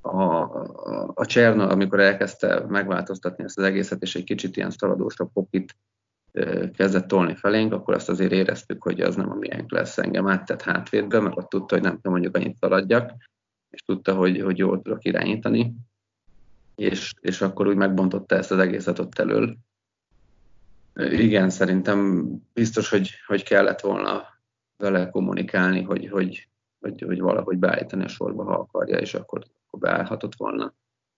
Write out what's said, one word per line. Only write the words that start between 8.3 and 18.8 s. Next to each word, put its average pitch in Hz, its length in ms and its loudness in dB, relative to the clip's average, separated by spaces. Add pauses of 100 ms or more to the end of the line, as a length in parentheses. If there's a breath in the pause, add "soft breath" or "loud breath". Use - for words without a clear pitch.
éreztük, - 520 0
hogy 90 180 -2
az 90 140 0
nem 92 160 -4
a 98 40 -8
miénk - 360 -6
lesz. 85 260 -2
Engem 92 300 0
áttett 95 340 0
hátvédbe, 95 580 0
mert 98 180 0
ott 92 120 -10
tudta, 95 260 -2
hogy 87 80 2
nem 90 180 -2
kell 92 100 -2
mondjuk 90 240 0
annyit - 240 -2
szaladjak, 98 540 2 (560 loud breath)
és - 120 -20
tudta, 95 340 -2
hogy, 92 260 2
hogy 95 160 0
jól 95 240 2
tudok - 240 -6
irányítani, 113 680 0 (1000)
és, - 460 -2
és - 200 -4
akkor 98 260 -2
úgy 101 80 2
megbontotta 95 600 2
ezt 95 160 -2
az 95 80 4
egészet 92 400 0